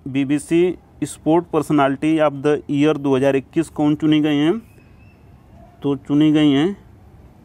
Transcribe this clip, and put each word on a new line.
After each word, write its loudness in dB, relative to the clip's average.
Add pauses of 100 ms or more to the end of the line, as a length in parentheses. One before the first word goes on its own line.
बीबीसी -2 (300)
स्पोर्ट 0
पर्सनालिटी -2
ऑफ 2
द -2
ईयर 2
दो -2
हज़ार 2
इक्कीस -4
कौन -2
चुनी 0
गई 0
हैं? 0 (1200)
तो -2
चुनी 2
गई 4
हैं 0 (680)